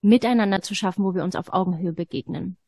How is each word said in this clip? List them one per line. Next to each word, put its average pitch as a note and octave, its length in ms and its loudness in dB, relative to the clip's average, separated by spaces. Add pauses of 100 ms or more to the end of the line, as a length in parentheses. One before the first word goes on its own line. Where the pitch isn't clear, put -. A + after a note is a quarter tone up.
Miteinander G#3+ 580 4
zu - 140 -8
schaffen, G3 300 -2
wo F#3 100 0
wir E3+ 80 -2
uns F3+ 120 -4
auf - 180 -6
Augenhöhe F3+ 400 -2
begegnen. E3+ 640 -8 (100)